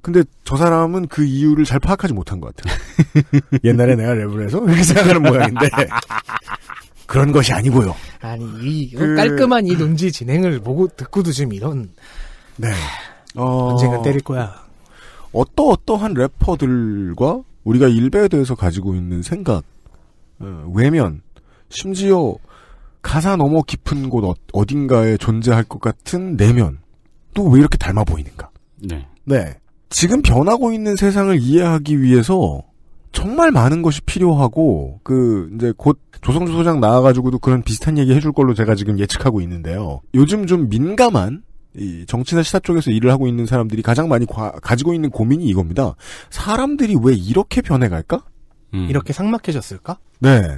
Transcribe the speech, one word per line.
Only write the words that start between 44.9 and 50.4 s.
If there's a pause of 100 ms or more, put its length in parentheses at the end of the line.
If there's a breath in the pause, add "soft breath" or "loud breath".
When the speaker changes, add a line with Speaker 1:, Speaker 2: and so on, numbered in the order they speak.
Speaker 1:
있는
고민이
이겁니다. (360 loud breath)
사람들이
왜
이렇게
변해갈까? (500)
Speaker 2:
음.
Speaker 3:
이렇게
삭막해졌을까? (220)
Speaker 1:
네. (180)